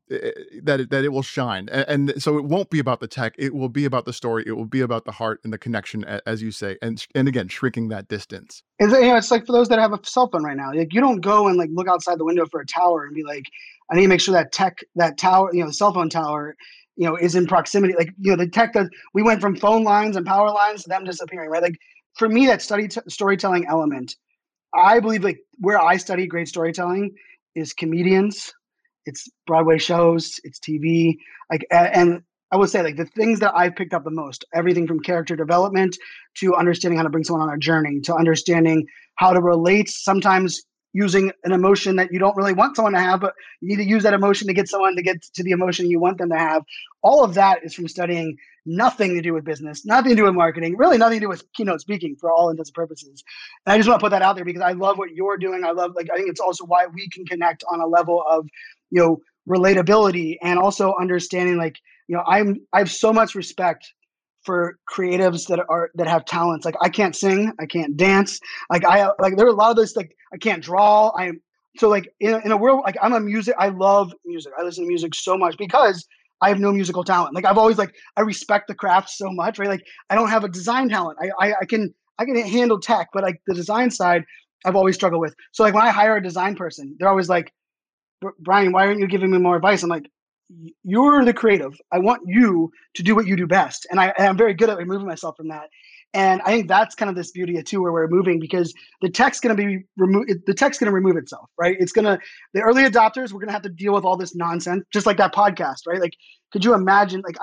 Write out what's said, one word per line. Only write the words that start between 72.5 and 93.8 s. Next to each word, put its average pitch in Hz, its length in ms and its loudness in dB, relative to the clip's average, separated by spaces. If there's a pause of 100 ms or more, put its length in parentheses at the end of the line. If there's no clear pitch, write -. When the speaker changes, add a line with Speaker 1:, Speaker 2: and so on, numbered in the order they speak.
Speaker 2:
a 214 60 2
world, 262 260 4
like, 196 180 -4
I'm 226 120 2
a 226 60 2
music, 214 380 -4
I 196 120 2
love 196 440 2 (120)
music. 151 320 -14
I 170 60 -6
listen 175 200 -8
to 175 40 -6
music 170 280 -4
so 185 220 -2
much 170 200 -2
because 196 480 2 (360)
I 196 80 4
have 196 100 0
no 202 120 2
musical 180 320 -2
talent. 175 300 0
Like, 180 120 -2
I've 196 120 4
always, 220 220 4
like, 196 160 -4 (220)
I 208 40 0
respect 208 460 -2
the 196 80 -10
craft 190 340 0
so 190 220 -10
much, 185 260 -4
right? 202 120 -4
Like, 190 160 -6 (260)
I 196 40 0
don't 220 140 2
have 220 140 0
a 196 60 -6
design 226 400 -4
talent. 175 300 -4
I, 185 100 -6 (100)
I, 208 220 2
I 190 40 -4
can, 214 260 -4 (280)
I 233 60 -2
can 262 100 -2
handle 226 440 0
tech, 196 340 -2
but, 196 100 -2
like, 180 240 -4
the 190 80 -4
design 208 340 -2
side, 175 360 0 (380)
I've 185 120 0
always 190 180 4
struggled 170 280 -2
with. 156 120 -6 (200)
So, 220 100 0
like, 208 100 4
when 214 100 4
I 240 60 4
hire 214 280 4
a 196 60 -4
design 185 320 -4
person, 147 440 -12
they're 185 100 2
always 190 200 2
like, 175 220 -2 (720)
"Br-, 196 80 -10 (100)
Brian, 185 340 2
why 196 120 4
aren't 208 140 0
you 196 80 0
giving 190 240 0
me 185 80 4
more 175 160 4
advice?" 185 260 2
I'm 170 80 -4
like, 165 200 -6 (400)
"Y-, 165 220 -20 (120)
you're 262 400 4
the 240 100 4
creative. 170 460 0 (120)
I 180 80 0
want 226 260 0
you 180 440 2 (260)
to 180 80 -10
do 208 120 4
what 214 120 2
you 190 100 0
do 180 100 -2
best." 170 420 0